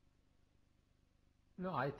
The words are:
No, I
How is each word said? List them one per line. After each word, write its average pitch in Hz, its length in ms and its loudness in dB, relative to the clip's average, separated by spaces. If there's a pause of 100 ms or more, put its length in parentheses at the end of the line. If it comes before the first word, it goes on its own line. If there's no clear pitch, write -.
(1600)
No, 185 120 -2
I 139 280 2